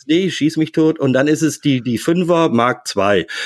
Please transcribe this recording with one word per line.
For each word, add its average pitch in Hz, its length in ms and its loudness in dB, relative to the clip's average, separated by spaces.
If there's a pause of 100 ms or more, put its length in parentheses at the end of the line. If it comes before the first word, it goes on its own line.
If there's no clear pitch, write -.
D, 175 220 0
schieß 156 280 -2
mich 156 120 -2
tot. 160 300 0
Und 135 120 0
dann 131 140 2
ist 151 160 0
es 147 180 -2
die, 131 200 0
die 120 180 -2
Fünfer 170 520 0
Mark 117 360 0
zwei. 98 400 0 (180)